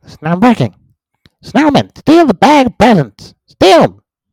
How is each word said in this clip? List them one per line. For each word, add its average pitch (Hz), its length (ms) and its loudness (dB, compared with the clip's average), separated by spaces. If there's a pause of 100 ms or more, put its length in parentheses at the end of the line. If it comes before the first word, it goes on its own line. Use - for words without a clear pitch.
it's - 180 -20
not 170 200 -6
working. 190 340 -2 (640)
Snowman, 269 540 -4
steal 330 320 0
the 226 80 -2
bag 277 320 0
of 202 120 -10
presents! 185 560 -2 (120)
Steal 339 360 0
'em!" 98 200 -6 (300)